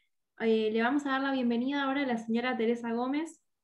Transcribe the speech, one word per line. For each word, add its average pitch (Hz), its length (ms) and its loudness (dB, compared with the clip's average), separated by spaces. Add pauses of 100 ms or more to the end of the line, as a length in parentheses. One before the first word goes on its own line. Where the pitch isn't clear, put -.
(400)
Eh, 220 320 2
le 226 100 2
vamos 277 220 2
a 277 60 -2
dar 269 100 0
la 277 120 0
bienvenida 262 520 0
ahora 269 180 0
a 269 40 -2
la 240 100 0
señora 233 400 -2
Teresa 233 360 0
Gómez, 269 500 -4 (220)